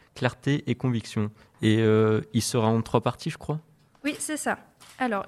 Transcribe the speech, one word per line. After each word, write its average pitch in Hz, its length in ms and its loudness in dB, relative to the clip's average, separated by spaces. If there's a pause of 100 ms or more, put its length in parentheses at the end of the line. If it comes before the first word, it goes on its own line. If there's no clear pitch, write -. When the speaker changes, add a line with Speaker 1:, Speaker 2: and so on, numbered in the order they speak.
(140)
Speaker 1:
clarté 139 540 0
et 123 80 0
conviction. 110 560 -2 (280)
Et, 110 200 4
euh, 110 400 4 (140)
il 117 80 2
sera 110 260 0
en 113 140 2
trois - 180 0
parties, 123 300 -4
je - 80 -10
crois. 151 200 -6 (460)
Speaker 2:
Oui, 294 160 -4
c'est 311 160 -6
ça. - 240 -4 (400)
Alors, 214 280 -2